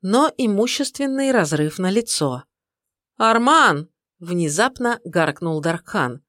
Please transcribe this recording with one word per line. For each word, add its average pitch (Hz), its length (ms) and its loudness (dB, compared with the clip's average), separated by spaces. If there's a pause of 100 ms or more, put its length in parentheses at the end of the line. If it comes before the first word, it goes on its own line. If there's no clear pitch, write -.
Но 247 340 2
имущественный 269 960 -2
разрыв 151 460 0
налицо». 185 680 -2 (720)
«Арман!» 226 720 4 (300)
внезапно 180 880 -2
гаркнул 165 560 -2
Даркхан. 165 680 -4